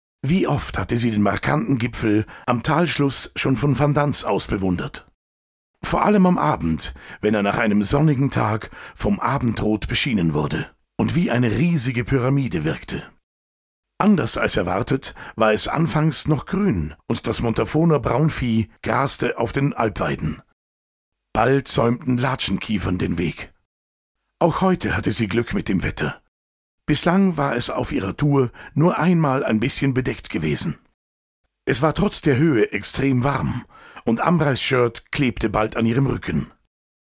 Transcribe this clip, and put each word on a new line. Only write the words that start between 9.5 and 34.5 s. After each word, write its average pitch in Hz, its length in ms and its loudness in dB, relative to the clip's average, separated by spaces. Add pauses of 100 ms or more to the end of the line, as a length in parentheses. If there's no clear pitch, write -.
beschienen 104 440 2
wurde 73 380 -4 (260)
und 107 180 0
wie 175 160 2
eine 120 200 2
riesige 123 540 0
Pyramide 127 600 0
wirkte. - 380 -6 (960)
Anders 165 400 2
als 113 180 0
erwartet 104 580 -2 (220)
war 110 160 4
es 107 160 2
anfangs 156 580 0
noch 147 200 -2
grün 117 480 -2 (120)
und - 200 -4
das 113 160 0
Montafoner 143 580 2
Braunvieh 120 680 0 (120)
graste 123 560 0
auf - 140 -2
den 143 200 0
Alpweiden. 80 680 -4 (920)
Bald 131 360 2
säumten 120 480 0
Latschenkiefern 101 800 -2
den 90 200 -2
Weg. - 340 -6 (880)
Auch 165 220 2
heute 175 340 0
hatte 98 160 -2
sie 107 160 0
Glück 117 260 -2
mit - 140 -4
dem 92 140 0
Wetter. - 380 -4 (640)
Bislang 180 500 2
war 139 200 0
es 123 140 0
auf - 220 -4
ihrer 95 240 -4
Tour 139 340 2 (240)
nur 160 240 2
einmal 156 460 2
ein 110 160 0
bisschen 135 340 2
bedeckt 123 340 -4
gewesen. - 480 -2 (880)
Es 131 160 0
war 151 140 2
trotz 202 260 2
der 139 160 2
Höhe 127 360 2
extrem 127 520 0
warm 135 400 -2 (400)
und 226 160 0
Amreis 156 400 2